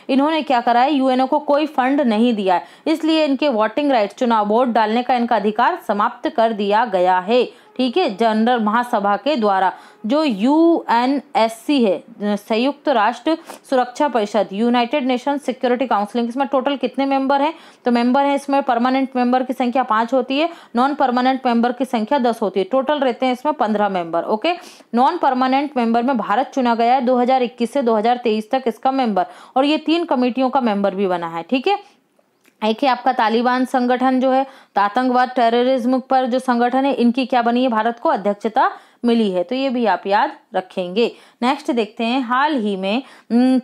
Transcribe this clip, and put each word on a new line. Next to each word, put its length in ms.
इन्होंने 340
क्या 180
करा 200
है, 120
यूएनओ 340
को 120
कोई 280
फंड 340
नहीं 340
दिया 200
है, 100
इसलिए 380
इनके 240
वोटिंग 440
राइट्स, 220
चुनाव 340
वोट 200
डालने 340
का 120
इनका 220
अधिकार 520
समाप्त 400
कर 240
दिया 320
गया 340
है। 580
ठीक 200
है, 200
जनरल 440
महासभा 560
के 200
द्वारा। 360
जो 180
यूएनएससी 1600
है, 200
संयुक्त 680
राष्ट्र 500
सुरक्षा 380
परिषद, 440
यूनाइटेड 540
नेशन 320
सिक्योरिटी 480
काउंसिल, 420
इसमें 200
टोटल 280
कितने 300
मेंबर 360
हैं? 120
तो 60
मेंबर 340
हैं 100
इसमें, 280
परमानेंट 540
मेंबर 260
की 100
संख्या 300
पाँच 320
होती 240
है, 100
नॉन 180
परमानेंट 520
मेंबर 260
की 120
संख्या 340
दस 240
होती 180
है, 60
टोटल 320
रहते 280
हैं 60
इसमें 220
पन्द्रह 340
मेंबर। 340
ओके, 320
नॉन 240
परमानेंट 580
मेंबर 260
में 160
भारत 360
चुना 200
गया 200
है 60
दो 160
हज़ार 260
इक्कीस 300
से 100
दो 120
हज़ार 220
तेईस 340
तक 160
इसका 240
मेंबर, 360
और 80
ये 140
तीन 260
कमेटियों 460
का 100
मेंबर 340
भी 120
बना 220
है। 140
ठीक 260
है, 300
एक 180
है 60
आपका 240
तालिबान 520
संगठन 560
जो 100
है, 140
तो 360
आतंकवाद, 560
टेररिज्म 640
पर 260
जो 120
संगठन 460
है, 100
इनकी 320
क्या 160
बनी 200
है, 60
भारत 300
को 100
अध्यक्षता 600
मिली 260
है, 120
तो 120
ये 160
भी 160
आप 200
याद 260
रखेंगे। 600
नेक्स्ट 280
देखते 340
हैं, 160
हाल 340
ही 220
में, 260
उम, 300